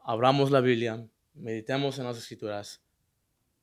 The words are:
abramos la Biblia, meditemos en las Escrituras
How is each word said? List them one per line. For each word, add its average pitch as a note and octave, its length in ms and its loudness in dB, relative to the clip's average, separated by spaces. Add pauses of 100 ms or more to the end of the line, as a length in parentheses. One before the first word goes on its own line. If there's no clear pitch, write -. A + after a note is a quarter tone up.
abramos C3+ 480 4
la C#3 100 6
Biblia, A#2 480 0 (260)
meditemos C3 640 -6
en C3 60 -8
las A#2+ 140 -8
Escrituras G#2 640 -12 (800)